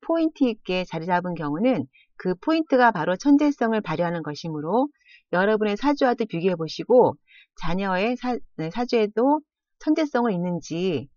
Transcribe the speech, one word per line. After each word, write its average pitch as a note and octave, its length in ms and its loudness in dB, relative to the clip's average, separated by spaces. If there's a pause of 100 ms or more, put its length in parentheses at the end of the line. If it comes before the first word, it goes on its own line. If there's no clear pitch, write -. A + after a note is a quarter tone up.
포인트 E4 380 -2
있게 F#3 400 -4
자리 E3 220 -8
잡은 F3+ 280 -2
경우는 E3 520 -2 (300)
그 F#3 200 -2
포인트가 C#4 560 2
바로 F3 240 -2
천재성을 C#4+ 640 2
발휘하는 E3+ 420 -2
것이므로 D#3 680 -4 (440)
여러분의 G#3 440 2
사주와도 B3+ 500 0
비교해 F3 280 -2
보시고 E3+ 600 2 (440)
자녀의 F#3+ 560 0
사-, B3 220 -4 (180)
네, D#3+ 140 -6
사주에도 A#3+ 720 0 (400)
천재성을 D4 500 0
있는지 F3 880 -4